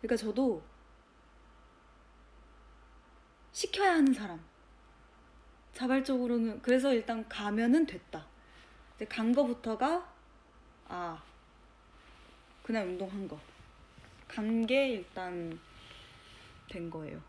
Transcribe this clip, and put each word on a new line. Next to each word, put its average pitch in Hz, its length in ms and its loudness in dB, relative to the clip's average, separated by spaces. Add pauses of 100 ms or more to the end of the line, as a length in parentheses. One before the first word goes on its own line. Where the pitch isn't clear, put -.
그러니까 233 140 2
저도 214 460 0 (3000)
시켜야 392 420 2
하는 277 180 8
사람. 202 260 -4 (1300)
자발적으로는, 247 880 0
그래서 262 320 4
일단 226 360 -2
가면은 233 580 2
됐다. - 400 -12 (720)
이제 214 100 -8
간 226 260 0
거부터가, 254 800 0 (760)
아, 170 340 -8 (1400)
그날 220 240 -2
운동한 190 400 -6
거. 151 140 -12 (880)
간 226 380 0
게 269 220 4
일단 180 680 -6 (1120)
된 170 180 -8
거예요. 156 400 -10